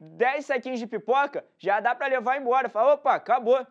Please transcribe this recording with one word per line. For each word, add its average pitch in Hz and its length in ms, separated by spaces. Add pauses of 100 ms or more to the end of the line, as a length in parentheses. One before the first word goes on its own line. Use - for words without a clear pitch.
dez 233 460
saquinhos 262 320
de 226 80
pipoca, 262 580 (140)
já 202 220
dá 233 140
pra 277 120
levar 262 340
embora. 254 300
Fala, 262 240
"Opa, 262 200
acabou. 247 560